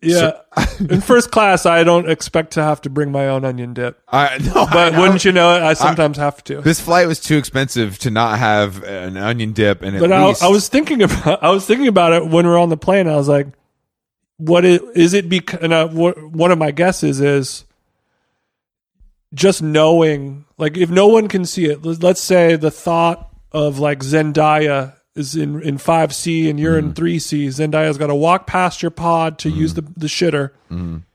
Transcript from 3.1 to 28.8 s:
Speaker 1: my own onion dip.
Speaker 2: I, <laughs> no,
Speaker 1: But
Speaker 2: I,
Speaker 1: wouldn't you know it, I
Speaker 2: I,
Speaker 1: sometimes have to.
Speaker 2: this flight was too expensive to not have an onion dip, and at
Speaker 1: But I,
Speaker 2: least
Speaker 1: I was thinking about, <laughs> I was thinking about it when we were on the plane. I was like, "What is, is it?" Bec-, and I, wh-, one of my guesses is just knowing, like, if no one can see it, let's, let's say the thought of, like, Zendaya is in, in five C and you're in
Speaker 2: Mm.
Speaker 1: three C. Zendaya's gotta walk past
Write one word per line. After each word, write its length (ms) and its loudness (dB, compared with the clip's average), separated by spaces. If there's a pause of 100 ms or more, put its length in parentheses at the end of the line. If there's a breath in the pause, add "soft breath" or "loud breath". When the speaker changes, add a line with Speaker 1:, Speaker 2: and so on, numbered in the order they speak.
Speaker 1:
my 160 -2
own 160 -4
onion 280 -8
dip. 280 -8 (100)
Speaker 2:
I, 260 2
<laughs> 160 -4
no, 160 2
Speaker 1:
But 240 2
Speaker 2:
I, 60 2
Speaker 1:
wouldn't 240 4
you 80 4
know 240 4
it, 60 0
I 80 2
Speaker 2:
I, 60 4
Speaker 1:
sometimes 420 0
have 280 -4
to. 160 -10
Speaker 2:
this 200 0
flight 260 2
was 140 -4
too 160 0
expensive 640 -4
to 120 -4
not 260 0
have 460 0
an 320 -10
onion 380 -4
dip, 280 2
and 140 -6
at 60 0
Speaker 1:
But 100 4
I, 160 4
Speaker 2:
least 160 0
Speaker 1:
I 60 4
was 180 2
thinking 340 0
about, 420 0
<laughs> 0 -
I 80 4
was 140 0
thinking 220 0
about 240 4
it 160 2
when 180 2
we 60 4
were 60 4
on 120 4
the 80 0
plane. 300 0
I 80 0
was 140 0
like, 180 2 (920)
"What 280 2
is, 160 4 (120)
is 200 4
it?" 160 0
Bec-, 320 -4
and 120 0
I, 140 2
wh-, 460 -4
one 180 2
of 60 2
my 140 -2
guesses 500 -2
is 420 -2 (1700)
just 300 0
knowing, 800 2 (140)
like, 180 -4
if 140 0
no 180 4
one 220 4
can 160 -2
see 200 -4
it, 200 -4
let's, 180 -6
let's 180 2
say 360 2
the 120 0
thought 600 -4 (240)
of, 260 -2
like, 200 -2
Zendaya 960 0 (200)
is 200 -8
in, 260 -6
in 160 -6
five 360 0
C 360 -2
and 100 -6
you're 180 0
in 140 -2
Speaker 2:
Mm. 40 -12
Speaker 1:
three 240 -2
C. 280 -6
Zendaya's 520 -2
gotta 160 -2
walk 320 0
past 340 -4